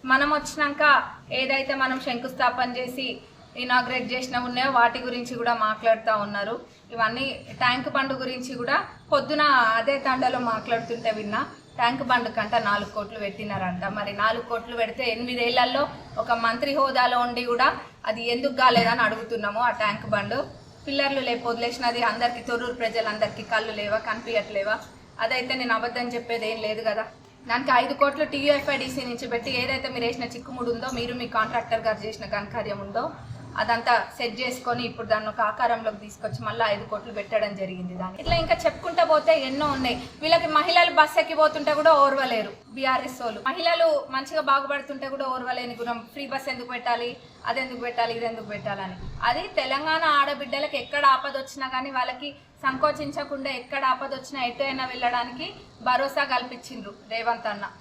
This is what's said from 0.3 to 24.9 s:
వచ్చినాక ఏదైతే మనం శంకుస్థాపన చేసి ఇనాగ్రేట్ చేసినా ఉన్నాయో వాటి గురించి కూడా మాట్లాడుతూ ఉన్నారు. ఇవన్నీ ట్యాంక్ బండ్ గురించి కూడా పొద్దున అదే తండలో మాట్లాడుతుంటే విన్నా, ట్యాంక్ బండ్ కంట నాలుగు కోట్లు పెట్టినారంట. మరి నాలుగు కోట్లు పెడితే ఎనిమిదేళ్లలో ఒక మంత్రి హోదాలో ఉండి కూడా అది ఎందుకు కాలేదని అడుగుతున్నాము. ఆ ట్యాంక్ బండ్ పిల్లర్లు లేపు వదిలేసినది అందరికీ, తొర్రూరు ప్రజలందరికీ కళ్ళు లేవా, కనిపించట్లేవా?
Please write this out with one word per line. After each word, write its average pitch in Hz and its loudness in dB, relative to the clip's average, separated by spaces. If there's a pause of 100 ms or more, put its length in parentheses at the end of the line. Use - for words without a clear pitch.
వచ్చినాక 294 0 (580)
ఏదైతే 269 0
మనం 262 0
శంకుస్థాపన 247 0
చేసి 254 -6 (560)
ఇనాగ్రేట్ 247 0
చేసినా 254 -4 (100)
ఉన్నాయో 254 0
వాటి 233 6
గురించి 240 -6
కూడా 240 2 (120)
మాట్లాడుతూ 220 2 (140)
ఉన్నారు. 208 -4 (400)
ఇవన్నీ 233 0 (360)
ట్యాంక్ 254 2
బండ్ 269 0
గురించి 254 -6
కూడా 262 0 (360)
పొద్దున 294 2 (380)
అదే 277 2 (100)
తండలో 254 2 (120)
మాట్లాడుతుంటే 233 -2
విన్నా, 214 -2 (380)
ట్యాంక్ 247 2
బండ్ 233 2
కంట 214 -2 (160)
నాలుగు 202 0
కోట్లు 214 -8
పెట్టినారంట. 196 -4 (140)
మరి 202 -4
నాలుగు 226 2
కోట్లు 233 -6
పెడితే 226 -2 (100)
ఎనిమిదేళ్లలో 247 0 (400)
ఒక 240 0 (140)
మంత్రి 240 0
హోదాలో 254 4
ఉండి 240 -4
కూడా 254 6 (400)
అది 226 -4 (100)
ఎందుకు 269 0
కాలేదని 240 6
అడుగుతున్నాము. 220 -2
ఆ - 4 (120)
ట్యాంక్ 208 -2
బండ్ 208 -2 (480)
పిల్లర్లు 277 0
లేపు 240 -2
వదిలేసినది 240 0 (100)
అందరికీ, 240 0
తొర్రూరు 240 -2
ప్రజలందరికీ 220 -2
కళ్ళు 220 0
లేవా, 208 0
కనిపించట్లేవా? 214 -2 (480)